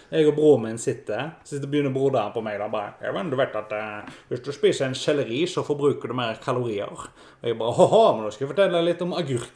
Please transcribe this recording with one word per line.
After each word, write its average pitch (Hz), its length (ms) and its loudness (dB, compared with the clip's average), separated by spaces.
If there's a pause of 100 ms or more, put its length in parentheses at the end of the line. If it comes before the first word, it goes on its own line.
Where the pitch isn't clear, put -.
Jeg 156 200 4
og 143 80 2
broren 147 260 6
min 113 160 -6
sitter, 127 540 -6 (100)
så 147 140 -10
sitter 139 100 -8
begynner 143 240 0
broren 127 400 0
på 117 100 -4
meg 107 180 -6
da, 104 100 -4
bare, 107 240 -6 (100)
"Even, 175 260 -4
du 127 60 -2
vet 127 240 0
at, 107 160 -8
eh, 104 380 -8 (160)
hvis 123 160 -6
du 139 80 -8
spiser 151 340 2
en 127 80 -4
selleri, 135 460 -2 (100)
så - 160 -2
forbruker 143 400 0
du - 80 -6
mer 117 240 -4
kalorier." 120 480 -4
Og - 560 -16
jeg 117 160 -2
bare, 113 160 0
"Haha, 190 300 8 (100)
men 110 80 -6
da 107 80 -4
skal 135 160 -6
jeg 147 80 -8
fortelle 180 240 4
deg 170 60 2
litt 170 160 0
om 175 120 -4
agurk 135 420 -4